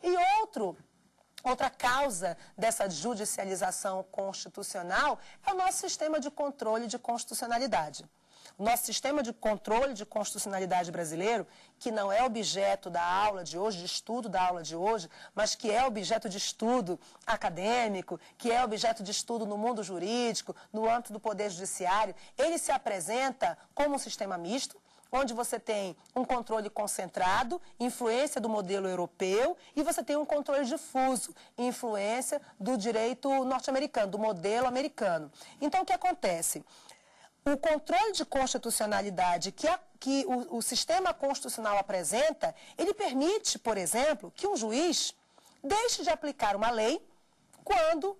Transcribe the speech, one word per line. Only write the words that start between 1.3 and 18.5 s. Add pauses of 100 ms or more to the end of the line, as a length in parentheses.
outra
causa (180)
dessa
judicialização (100)
constitucional (280)
é
o
nosso
sistema
de
controle
de
constitucionalidade. (520)
O
nosso
sistema
de
controle
de
constitucionalidade
brasileiro, (320)
que
não
é
objeto
da
aula
de
hoje,
de
estudo
da
aula
de
hoje, (240)
mas
que
é
objeto
de
estudo (260)
acadêmico, (180)
que